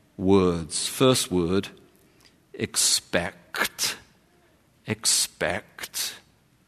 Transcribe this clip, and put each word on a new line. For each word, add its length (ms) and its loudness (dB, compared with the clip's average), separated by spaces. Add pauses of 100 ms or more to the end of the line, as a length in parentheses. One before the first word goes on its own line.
(160)
words. 720 2
First 420 2
word, 380 0 (880)
expect. 1400 -2 (880)
Expect. 1300 -4 (540)